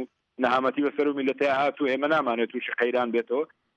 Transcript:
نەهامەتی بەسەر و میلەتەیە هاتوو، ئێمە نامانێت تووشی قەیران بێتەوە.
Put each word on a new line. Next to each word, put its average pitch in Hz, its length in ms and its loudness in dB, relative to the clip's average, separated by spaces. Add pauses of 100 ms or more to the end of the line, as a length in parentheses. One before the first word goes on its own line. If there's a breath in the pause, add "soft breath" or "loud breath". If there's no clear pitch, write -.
(420)
نەهامەتی 131 420 2
بەسەر 143 220 0
و 143 120 -2
میلەتەیە 135 400 0
هاتوو، 139 320 0
ئێمە 135 220 0
نامانێت 120 380 0
تووشی - 300 -6
قەیران 123 340 0
بێتەوە. 123 300 0 (320)